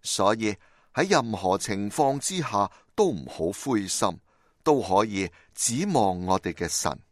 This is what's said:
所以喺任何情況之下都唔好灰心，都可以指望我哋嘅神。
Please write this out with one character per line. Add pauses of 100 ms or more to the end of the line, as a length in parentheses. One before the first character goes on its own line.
所
以 (380)
喺
任
何
情
況
之
下 (240)
都
唔
好
灰
心， (440)
都
可
以 (240)
指
望
我
哋
嘅
神。 (160)